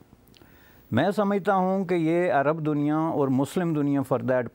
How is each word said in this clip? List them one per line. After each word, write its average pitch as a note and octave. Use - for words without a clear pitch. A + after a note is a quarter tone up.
मैं D#3
समझता G3+
हूँ F#3+
कि F3+
ये E3+
अरब C#3
दुनिया D3+
और D3+
मुस्लिम D3+
दुनिया C#3+
for B2+
that B2